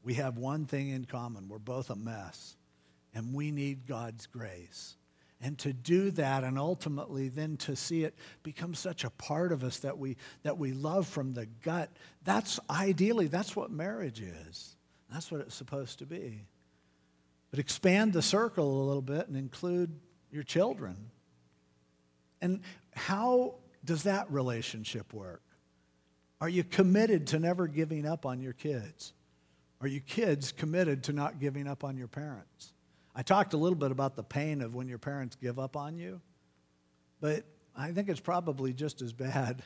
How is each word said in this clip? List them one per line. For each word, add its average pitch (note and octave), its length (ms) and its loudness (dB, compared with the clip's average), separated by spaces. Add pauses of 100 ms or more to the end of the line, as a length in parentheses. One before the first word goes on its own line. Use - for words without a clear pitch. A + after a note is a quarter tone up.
We A#2+ 120 0
have B2+ 240 -2
one C#3+ 260 -2
thing C#3 240 -2
in C3 160 -4
common. A#2 420 -8
We're G#2+ 120 -12
both B2+ 320 -6
a A2 40 -4
mess, G2+ 600 -10 (580)
and A2+ 220 -4
we D3 160 -2
need C#3 340 -2
God's A2+ 400 -6
grace. F#2 720 -12 (440)
And C3+ 200 -6
to C#3 140 -2
do F3 360 4
that C3+ 340 2
and C3 140 0
ultimately C#3+ 720 -2
then D3+ 280 -4
to - 180 -4
see E3 280 0
it D#3 120 -4 (260)
become E3+ 320 -8
such F3 300 -4
a B2 80 -2
part E3+ 400 0
of C#3 120 0
us B2+ 180 -2
that C#3 180 -4
we, C3+ 180 -4 (240)
that D3+ 160 -2
we C#3 160 0
love D#3 340 2
from C3 260 -2
the A#2+ 120 -4
gut, D#3+ 460 -4 (320)
that's G3+ 440 2
ideally, F#3+ 600 4
that's F3+ 280 0
what G#3 140 -2
marriage D#3+ 520 -4
is. E2 540 -12 (380)
That's D#3+ 180 -6
what D3+ 100 -2
it's B2 120 -10
supposed C3+ 460 -8
to C#3 80 -10
be. A2+ 400 -10 (1040)
But C#3 80 -2
expand G3 540 6
the E3 100 4
circle D#3+ 580 4
a C3+ 60 2
little C#3 160 2
bit C#3+ 240 -2
and C3+ 100 -4
include E3 640 -2 (320)
your D3 100 -6
children. C3+ 680 0 (1300)
And F#3 200 0 (340)
how B3 580 4 (320)
does D#3+ 160 0
that G3 300 2
relationship A#2 840 -2
work? F#2 300 -12 (960)
Are D#3+ 100 0
you F3 140 4
committed F#3+ 640 8
to D#3 120 4
never F3 280 4
giving D3+ 400 0
up E3 180 -2
on B2+ 160 -2
your C3 120 -6
kids? C#3+ 600 -6 (640)
Are C3 80 -2
you C#3 120 -2
kids D3 520 2
committed D#3 540 2
to D3 60 -2
not D3 280 0
giving C#3+ 280 -2
up C#3 160 -6
on C3+ 140 -4
your B2 100 -8
parents? C#3+ 640 -12 (420)
I C3 80 -6
talked G3 320 6
a - 20 4
little F3 180 6
bit C#3 140 2
about C3+ 260 0
the A2+ 60 -8
pain C#3+ 400 -2
of A#2 140 -4
when B2+ 120 -4
your B2 120 -8
parents C#3 360 -6
give B2 220 -4
up C3 180 -4
on D3+ 220 -6
you, F3 240 -10 (960)
but D3+ 260 0 (300)
I D3 160 -6
think G3 160 0
it's E3 120 0
probably D3 540 0
just C#3 280 -4
as A#2+ 100 -6
bad, B2+ 540 -2